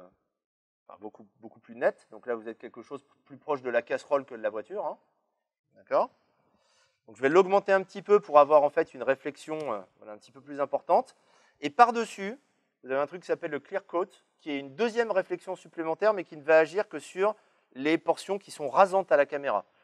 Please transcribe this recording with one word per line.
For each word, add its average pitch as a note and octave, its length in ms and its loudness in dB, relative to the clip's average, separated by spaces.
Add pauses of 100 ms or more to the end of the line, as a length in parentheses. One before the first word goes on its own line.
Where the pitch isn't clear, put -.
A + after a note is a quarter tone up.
(840)
enfin, F#2 140 -20
beaucoup, G#2+ 260 -20 (120)
beaucoup A2+ 240 -20
plus A#2 140 -20
net. D3+ 360 -4
Donc G#2+ 160 -20
là, A#2+ 80 -4
vous A2 140 -12
êtes A2+ 80 -12
quelque B2 240 -18
chose C3+ 220 -16
de - 60 -20 (140)
plus C#3 140 -20
proche C#3+ 240 -6
de B2+ 80 -8
la A#2 120 0
casserole C#3 440 -4
que B2+ 100 -18
de A2+ 60 -14
la G#2+ 80 -2
voiture, C3 360 -10
hein. F3 140 -10 (760)
D'accord ? D#3 360 -2 (960)
Donc A2 80 -20
je G#2 60 -14
vais C#3 80 2
l'augmenter F#3+ 420 4
un F#3+ 120 4
petit F#3+ 180 -14
peu G#3 180 4
pour D3+ 180 4
avoir D3 260 8
en D3 60 2
fait E3 240 -2
une C3 80 -12
réflexion, C#3 720 -4
euh, G#2 60 -6 (180)
voilà, G#2+ 160 -20
un G#2+ 40 -18
petit - 140 -20
peu C3+ 100 -20
plus C#3 180 -14
importante. E3+ 560 0 (460)
Et D3 80 -4
par-dessus, A3+ 680 0 (460)
vous B2+ 80 -10
avez C3+ 80 -2
un C#3+ 80 -2
truc F3 140 -16
qui - 60 -20
s'appelle E3 240 -6
le C#3 100 -8
clear F#3+ 240 -10
coat, F3+ 240 -6 (300)
qui D#3 120 -12
est C#3 80 -6
une C#3 160 -16
deuxième A3+ 340 -2
réflexion F#3 460 -4
supplémentaire, E3 580 -2
mais F#3 120 -6
qui - 100 -20
ne D3 80 -20
va D#3+ 160 8
agir D#3+ 300 0
que D#3 100 -10
sur G3+ 360 -2 (380)
les C#3+ 240 0
portions E3+ 420 -4
qui D3 120 -20
sont D3 180 -10
rasantes F3+ 420 4
à D#3 60 6
la C#3+ 80 6
caméra. C#3 400 -4 (180)